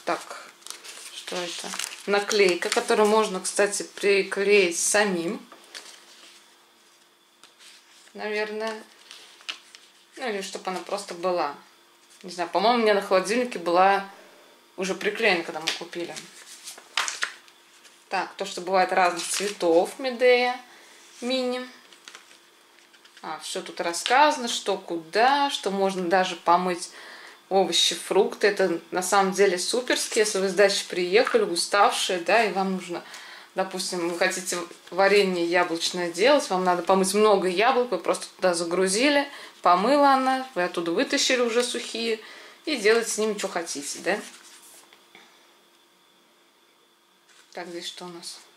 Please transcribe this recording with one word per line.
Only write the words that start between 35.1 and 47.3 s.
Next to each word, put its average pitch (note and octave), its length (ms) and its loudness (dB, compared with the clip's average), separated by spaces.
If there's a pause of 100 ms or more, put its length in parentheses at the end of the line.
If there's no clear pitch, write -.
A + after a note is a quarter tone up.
яблочное E3+ 680 -2
делать, B3+ 400 2
вам F#3 120 0
надо F3 200 2
помыть F#3+ 320 2
много G#3 320 4
яблок, A#3+ 420 2
вы F#3 80 -2
просто F#3 380 -4
туда F#3 180 2
загрузили, F#3+ 760 2 (360)
помыла C4 500 6
она, C4 400 0
вы F3+ 80 -2
оттуда E3+ 300 -2
вытащили B3 500 0
уже A#3 220 0
сухие, A3+ 560 -6 (460)
и D4+ 120 -2
делайте A3+ 320 4
с - 80 -4
ними, G#3+ 180 -2
что G3+ 120 -6
хотите, E3+ 560 -6
да. F#3+ 160 -2 (3250)